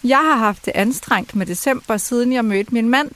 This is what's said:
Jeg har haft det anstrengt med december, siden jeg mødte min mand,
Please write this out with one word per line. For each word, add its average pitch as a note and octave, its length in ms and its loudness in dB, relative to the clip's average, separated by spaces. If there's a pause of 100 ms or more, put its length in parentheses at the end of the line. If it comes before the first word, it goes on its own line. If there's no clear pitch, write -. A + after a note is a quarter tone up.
Jeg C4 140 4
har D#4 180 4
haft G#3+ 280 0
det - 100 -4
anstrengt A3 600 -2
med F#3+ 120 0
december, A3 500 -2
siden A#3+ 360 0
jeg B3 120 0
mødte G#3 300 0
min A3+ 140 2
mand, C#4 280 0